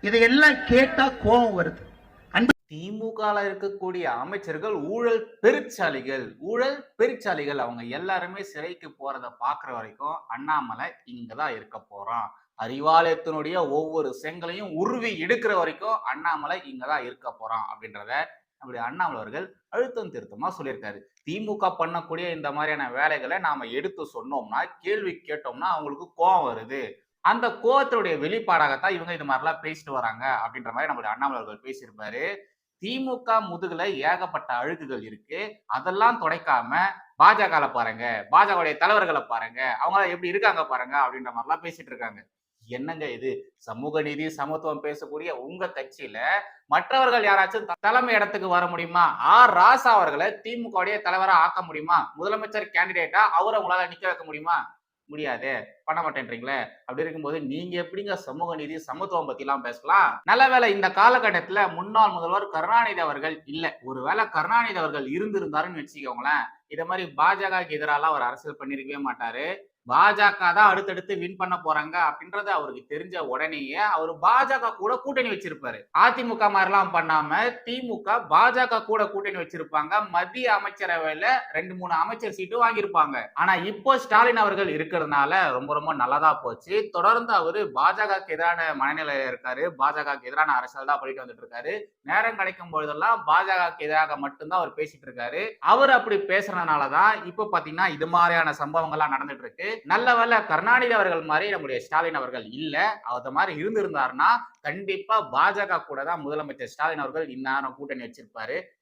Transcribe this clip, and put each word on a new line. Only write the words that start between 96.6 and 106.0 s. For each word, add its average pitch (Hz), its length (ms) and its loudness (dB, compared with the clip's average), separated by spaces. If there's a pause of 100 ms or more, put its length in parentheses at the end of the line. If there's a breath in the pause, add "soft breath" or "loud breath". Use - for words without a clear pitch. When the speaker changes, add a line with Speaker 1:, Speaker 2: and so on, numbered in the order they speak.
Speaker 2:
இப்ப 208 260 -6
பாத்தீங்கன்னா 170 380 0
இது 156 180 -4
மாதிரியான 170 440 4
சம்பவங்கள்லாம் 151 680 0
நடந்துட்டு 139 220 -6
இருக்கு. 160 300 -10 (140)
நல்ல 233 320 4
வேளை 233 300 4
கருணாநிதி 233 480 2
அவர்கள் 185 280 2
மாதிரி 160 280 0
நம்முடைய 135 320 -4
ஸ்டாலின் 160 320 -2
அவர்கள் 127 300 -6
இல்ல. 156 600 -4
அது 123 280 -8
மாதிரி 165 320 -2
இருந்திருந்தாருன்னா 156 640 -2 (360)
கண்டிப்பா 196 720 -4
பாஜக 185 520 0
கூட 139 180 -8